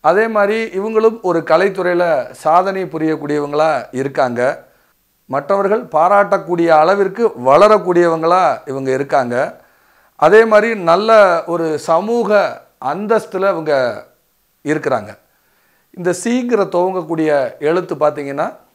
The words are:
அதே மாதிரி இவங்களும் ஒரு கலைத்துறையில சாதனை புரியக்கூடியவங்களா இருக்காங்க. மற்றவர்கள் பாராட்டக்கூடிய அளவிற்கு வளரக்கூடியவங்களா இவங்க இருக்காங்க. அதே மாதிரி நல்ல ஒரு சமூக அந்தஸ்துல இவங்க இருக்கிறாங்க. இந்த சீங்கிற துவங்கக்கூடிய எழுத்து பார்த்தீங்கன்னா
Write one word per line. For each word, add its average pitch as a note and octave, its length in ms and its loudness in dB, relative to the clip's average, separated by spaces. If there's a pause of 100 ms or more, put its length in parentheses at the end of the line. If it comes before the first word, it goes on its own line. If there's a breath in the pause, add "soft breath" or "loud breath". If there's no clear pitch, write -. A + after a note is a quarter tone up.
அதே G3 280 2
மாதிரி G#3+ 500 -2
இவங்களும் A3 420 0
ஒரு F3 180 0
கலைத்துறையில F3 920 0
சாதனை F#3 540 0
புரியக்கூடியவங்களா D3 1080 -2
இருக்காங்க. C3 720 -2 (640 soft breath)
மற்றவர்கள் G3 560 -2
பாராட்டக்கூடிய F3 840 0
அளவிற்கு F#3+ 640 2
வளரக்கூடியவங்களா E3+ 1400 2
இவங்க C3+ 260 -4
இருக்காங்க. C3 680 -2 (560 soft breath)
அதே G3+ 280 6
மாதிரி A3 300 2
நல்ல F#3+ 720 4
ஒரு E3 320 -4
சமூக G3 840 0 (220)
அந்தஸ்துல G3 680 -2
இவங்க C#3 560 -2 (580)
இருக்கிறாங்க. C3 540 -4 (720)
இந்த F3 240 -4 (100)
சீங்கிற A#3+ 440 -2
துவங்கக்கூடிய D#3+ 920 -2
எழுத்து F3 360 -4
பார்த்தீங்கன்னா D3 640 -4 (180)